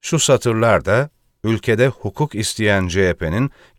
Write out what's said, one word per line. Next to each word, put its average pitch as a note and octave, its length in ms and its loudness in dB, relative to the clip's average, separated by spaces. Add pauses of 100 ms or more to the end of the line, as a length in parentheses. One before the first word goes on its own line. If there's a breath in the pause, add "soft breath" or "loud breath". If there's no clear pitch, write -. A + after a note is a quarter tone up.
Şu - 180 -4
satırlar A2+ 640 2
da A#2+ 240 0 (340)
ülkede A2 440 0
hukuk C3 480 -6
isteyen G#2 520 -2
C F2+ 220 0
H E2+ 40 0
P'nin F2+ 380 -4 (280 soft breath)